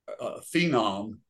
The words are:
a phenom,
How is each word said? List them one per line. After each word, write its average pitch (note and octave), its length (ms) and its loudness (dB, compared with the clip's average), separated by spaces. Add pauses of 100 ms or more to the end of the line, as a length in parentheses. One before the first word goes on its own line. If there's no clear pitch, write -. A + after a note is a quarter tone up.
(200)
a - 200 -6 (140)
phenom, A2 680 2 (100)